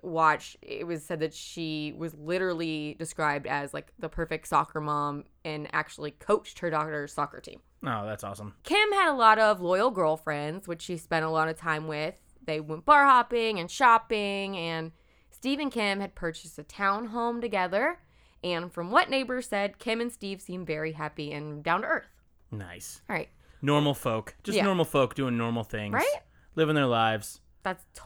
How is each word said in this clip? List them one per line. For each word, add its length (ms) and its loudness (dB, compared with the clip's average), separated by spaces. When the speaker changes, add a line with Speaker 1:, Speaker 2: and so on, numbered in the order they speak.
Speaker 1:
watched, 580 2
it 240 -8
was 180 -6
said 180 -6
that 120 -2
she 640 -8
was 160 -8
literally 840 -4
described 480 -2
as, 260 -4
like, 240 -10
the 120 -8
perfect 380 -6
soccer 320 2
mom 440 -2
and 300 -8
actually 380 -4
coached 480 0
her 100 -4
daughter's 420 -2
soccer 280 -4
team. 220 -18
Speaker 2:
Oh, 200 -2
that's 180 -6
awesome. 300 -10
Speaker 1:
Kim 280 2
had 200 4
a 60 0
lot 220 8
of 200 4
loyal 300 2
girlfriends, 800 -2
which 160 -8
she 140 -6
spent 280 -2
a 60 -2
lot 180 2
of 80 -6
time 300 -4
with. 260 -4
They 140 -2
went 260 -8
bar 200 10
hopping 540 4
and 120 -4
shopping, 840 4
and 360 -4
Steve 280 -2
and 120 -2
Kim 280 0
had 140 -6
purchased 460 -8
a 40 -16
townhome 800 -2
together. 580 0
And 280 -4
from 200 -6
what 180 4
neighbors 380 -2
said, 320 -2
Kim 200 -2
and 120 -4
Steve 300 -10
seemed 260 -10
very 240 -4
happy 400 -8
and 320 -10
down 180 2
to 60 -6
earth. 220 -2
Speaker 2:
Nice. 580 -12
Speaker 1:
All 60 -4
right. 140 -6
Speaker 2:
Normal 320 4
folk. 480 -4
Just 140 0
Speaker 1:
Yeah. 80 4
Speaker 2:
normal 200 4
folk 300 2
doing 220 0
normal 260 0
things. 300 -6
Speaker 1:
Right? 280 0
Speaker 2:
Living 200 4
their 100 4
lives. 540 2
Speaker 1:
That's 180 -6